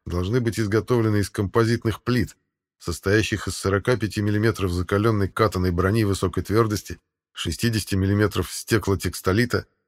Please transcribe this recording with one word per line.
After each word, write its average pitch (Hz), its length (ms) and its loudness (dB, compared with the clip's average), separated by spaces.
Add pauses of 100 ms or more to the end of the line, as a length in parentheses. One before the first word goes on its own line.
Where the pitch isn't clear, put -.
должны 90 380 -2
быть 113 180 -2
изготовлены 110 580 2
из 98 120 -2
композитных 113 720 0
плит, 120 340 0 (420)
состоящих 98 720 -2
из 92 80 -6
сорока 101 400 0
пяти 107 240 -4
миллиметров 104 500 0
закалённой 101 580 0
катанной 92 420 0
брони 95 340 2
высокой 95 380 -2
твёрдости, 104 560 0 (340)
шестидесяти - 640 -2
миллиметров 98 580 2
стеклотекстолита 98 1120 0 (220)